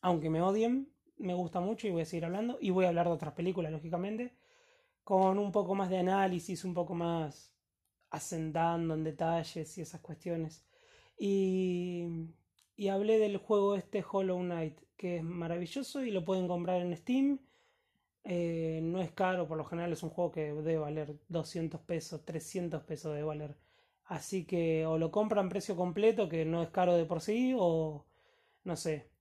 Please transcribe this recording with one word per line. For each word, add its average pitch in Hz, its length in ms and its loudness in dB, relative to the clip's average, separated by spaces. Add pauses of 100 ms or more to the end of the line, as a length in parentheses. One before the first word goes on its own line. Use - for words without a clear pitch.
Aunque 165 300 2
me 160 120 2
odien, 233 500 2 (240)
me 185 180 -4
gusta 180 260 -2
mucho 208 260 -2
y 202 60 0
voy 165 100 0
a 156 40 -2
seguir 165 180 -4
hablando. 208 360 -4
Y 196 100 0
voy 185 160 4
a - 20 6
hablar 170 180 4
de 175 60 2
otras 151 220 -4
películas, 170 360 -2
lógicamente, 175 640 -6 (720)
con 190 340 4
un 202 140 0
poco 196 240 2
más 190 140 0
de 185 80 2
análisis, 185 680 2
un 180 100 -2
poco 175 200 -2
más 170 580 -2 (580)
asentando 165 840 0
en 156 100 -2
detalles 160 760 -2
y - 20 -10
esas 160 200 -10
cuestiones. 165 680 -6 (500)
Y, 185 920 0 (680)
y 202 120 -2
hablé 208 300 4
del 202 200 4
juego 202 360 4
este 190 360 -2
Hollow 190 300 0
Knight, 165 400 -4 (160)
que 175 220 -4
es 160 40 -4
maravilloso 175 800 -4
y 233 60 -2
lo 190 140 0
pueden 185 240 0
comprar 180 340 0
en 175 140 -2
Steam. 269 440 2 (840)
Eh, 165 580 -2
no 170 180 0
es 165 120 -2
caro, 185 360 0
por 156 80 -2
lo 156 80 -2
general 170 280 -4
es 151 100 -6
un 160 80 -4
juego 175 200 0
que 151 220 -4
debe 156 260 0
valer 151 400 -4 (100)
doscientos 165 520 -4
pesos, 160 440 -6
trescientos 165 580 -6
pesos 156 300 -8
debe 147 120 -4
valer. 151 320 -6 (480)
Así 180 400 -6
que 165 420 2
o 160 120 2
lo 160 120 0
compran 208 380 2
precio 185 280 -2
completo, 196 520 4
que 160 160 0
no 165 180 0
es 165 80 -4
caro 180 260 6
de 165 100 4
por 170 140 -2
sí, 247 360 2
o 160 480 2 (600)
no 170 120 -2
sé 151 340 -4 (100)